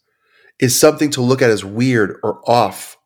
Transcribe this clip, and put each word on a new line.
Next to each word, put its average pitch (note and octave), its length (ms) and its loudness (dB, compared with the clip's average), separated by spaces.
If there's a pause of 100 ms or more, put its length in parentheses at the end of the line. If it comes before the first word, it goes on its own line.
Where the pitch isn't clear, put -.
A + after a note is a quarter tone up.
(600)
is C3 180 0
something D3+ 340 2
to C3 100 -6
look B2+ 200 0
at B2 80 4
as G2+ 140 0
weird A2 580 -2
or G#2+ 240 -6
off A#2 600 -2